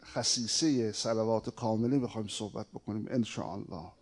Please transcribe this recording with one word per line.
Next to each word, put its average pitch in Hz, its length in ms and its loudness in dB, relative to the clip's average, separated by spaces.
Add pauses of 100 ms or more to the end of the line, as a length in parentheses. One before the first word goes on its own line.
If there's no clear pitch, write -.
خصیصه 123 840 2
صلوات 110 580 2
کامله 117 480 2
می‌خوایم 113 300 -2
صحبت 107 460 -6
بکنیم 104 360 -6
انشاءالله، 101 840 -4 (100)